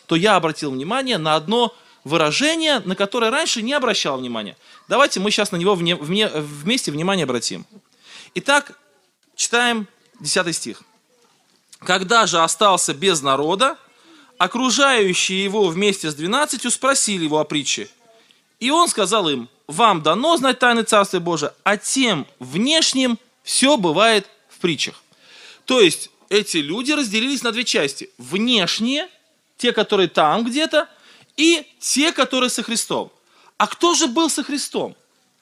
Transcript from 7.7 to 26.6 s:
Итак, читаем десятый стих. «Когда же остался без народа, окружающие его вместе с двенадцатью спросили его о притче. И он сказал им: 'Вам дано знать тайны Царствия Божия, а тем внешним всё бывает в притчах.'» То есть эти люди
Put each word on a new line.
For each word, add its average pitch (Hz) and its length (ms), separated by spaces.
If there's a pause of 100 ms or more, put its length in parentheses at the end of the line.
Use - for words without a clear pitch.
Итак, 285 440 (560)
читаем 240 540 (320)
десятый 170 320
стих. - 300 (960)
«Когда 190 460
же 170 160
остался 180 500
без 156 300
народа, 165 560 (580)
окружающие 208 1080
его 196 240
вместе 190 420
с 147 60
двенадцатью 233 560
спросили 214 500
его 151 160
о 151 60
притче. 135 440 (680)
И 247 120
он 339 180
сказал 196 400
им: 127 200 (200)
'Вам 175 340
дано 226 340
знать 254 220
тайны 240 240
Царствия 202 380
Божия, 160 420
а 202 140
тем 208 500 (140)
внешним 240 760 (280)
всё 285 320
бывает 202 500 (220)
в - 100
притчах.'» - 420 (640)
То 254 140
есть 165 300 (200)
эти 202 260
люди 185 340